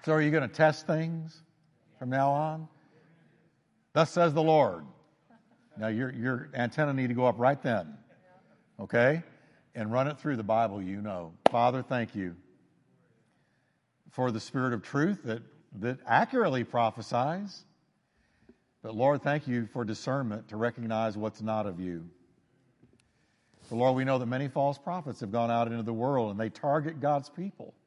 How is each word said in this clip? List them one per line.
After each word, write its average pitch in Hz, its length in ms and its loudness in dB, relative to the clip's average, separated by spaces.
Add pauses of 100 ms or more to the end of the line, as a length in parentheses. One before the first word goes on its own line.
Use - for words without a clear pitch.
So 160 80 2
are 156 100 6
you 151 80 4
gonna 151 160 2
test 151 400 2
things 160 560 -4 (560)
from 123 100 -8
now 135 220 4
on? 156 380 -2 (1300)
"Thus 156 180 4
says 170 200 4
the 156 120 2
Lord." 117 420 4 (920)
Now 110 120 -4
your, 117 220 -2
your 127 440 -4
antenna 135 400 0
need 131 140 0
to 120 60 0
go 127 120 2
up 117 140 2
right 135 200 4
then, 110 380 -2 (800)
okay? 123 460 2 (500)
And 110 180 -6
run 131 140 2
it 147 120 -6
through 147 180 -2
the 113 80 -4
Bible 107 360 2
you 98 220 -6
know. 90 320 -8 (160)
Father, 123 320 2
thank 120 320 -4
you 90 220 -6 (1700)
for 127 200 -2
the 110 100 -4
Spirit 131 320 -2
of 104 100 -4
truth 170 420 0
that, 113 180 -4 (380)
that 123 260 -4
accurately 143 580 2
prophesies. 127 1040 -2 (1160)
But 110 120 -8
Lord, 135 260 4
thank 147 280 -2
you 120 180 0
for 120 180 -4
discernment 117 640 -4
to 104 80 -10
recognize 113 640 -2
what's 107 240 -6
not 107 240 -2
of 90 140 -6
you. 85 280 -6 (1600)
For - 100 -10
Lord, 127 220 4
we 131 80 0
know 135 140 2
that 123 80 -2
many 131 220 -2
false 139 300 0
prophets 170 420 -8
have 101 120 -6
gone 117 180 2
out 117 160 2
into 117 160 -4
the 113 100 -4
world 120 380 0
and 101 100 -6
they 110 80 -2
target 151 520 -2
God's 143 280 0
people. - 460 -12 (120)